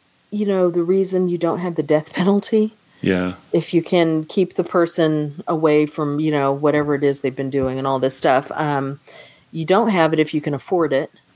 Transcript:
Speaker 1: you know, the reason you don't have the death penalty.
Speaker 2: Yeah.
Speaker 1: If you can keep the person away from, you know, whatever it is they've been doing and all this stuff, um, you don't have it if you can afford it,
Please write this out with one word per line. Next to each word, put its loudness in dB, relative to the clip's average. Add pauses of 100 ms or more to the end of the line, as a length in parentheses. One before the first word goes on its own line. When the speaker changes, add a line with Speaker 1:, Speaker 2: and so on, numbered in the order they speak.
(300)
Speaker 1:
you -2
know, 2
the 0
reason 2
you -2
don't -2
have -4
the -2
death 0
penalty. 0 (300)
Speaker 2:
Yeah. 0 (180)
Speaker 1:
If -2
you 2
can 2
keep -2
the -2
person 0
away 2
from, -4
you 0
know, 2
whatever 0
it -2
is 0
they've -2
been -6
doing -2
and -4
all 0
this 0
stuff, 0
um, -4 (520)
you -6
don't 2
have 2
it 0
if 0
you -2
can -4
afford -2
it, -2 (260)